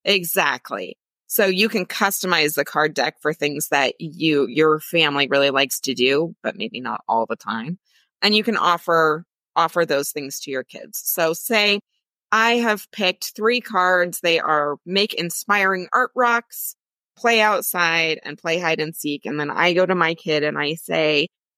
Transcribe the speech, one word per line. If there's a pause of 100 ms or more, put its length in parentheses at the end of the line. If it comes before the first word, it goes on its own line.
Exactly. (340)
So
you
can
customize
the
card
deck
for
things
that
you,
your
family
really
likes
to
do,
but
maybe
not
all
the
time. (460)
And
you
can
offer, (300)
offer
those
things
to
your
kids.
So
say, (500)
"I
have
picked
three
cards.
They
are (100)
make
inspiring
art
rocks, (400)
play
outside,
and
play
hide
and
seek."
And
then
I
go
to
my
kid
and
I
say, (300)